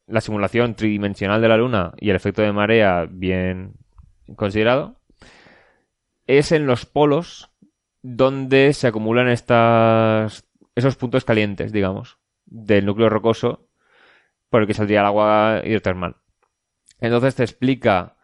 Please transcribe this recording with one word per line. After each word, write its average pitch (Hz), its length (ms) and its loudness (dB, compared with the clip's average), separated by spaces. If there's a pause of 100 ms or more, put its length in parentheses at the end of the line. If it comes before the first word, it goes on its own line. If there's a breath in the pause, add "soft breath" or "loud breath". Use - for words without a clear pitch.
la 110 140 -4
simulación 107 540 -2
tridimensional 104 680 -2
de 113 80 2
la 113 80 4
Luna 113 400 -2
y 104 120 -4
el 95 60 2
efecto 101 260 -2
de 104 120 0
marea 104 560 2
bien 92 640 -6 (600)
considerado, 113 640 -2 (1300 soft breath)
es 143 280 2
en 151 120 0
los 123 200 -2
polos 147 680 -2 (500)
donde 135 720 2
se 135 140 -2
acumulan 113 400 0
estas, 113 1200 2 (280)
esos 127 200 0
puntos 123 300 -4
calientes, 107 480 -2
digamos, 101 440 -4 (280)
del 104 400 0
núcleo 104 240 2
rocoso 113 580 -2 (840 soft breath)
por 117 120 2
el 104 60 0
que 104 60 -2
saldría 104 280 0
el 101 60 2
agua 107 560 2
hidrotermal. 92 520 -4 (840)
Entonces 120 340 0
te 131 80 -2
explica 120 800 -2